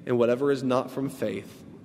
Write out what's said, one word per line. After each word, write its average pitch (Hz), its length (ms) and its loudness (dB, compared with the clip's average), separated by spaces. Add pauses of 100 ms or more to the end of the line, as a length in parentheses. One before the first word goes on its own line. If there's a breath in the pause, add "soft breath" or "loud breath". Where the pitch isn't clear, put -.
and 123 140 2
whatever 123 340 4
is 131 100 0
not 127 280 2
from 135 180 -4
faith - 560 -6 (200)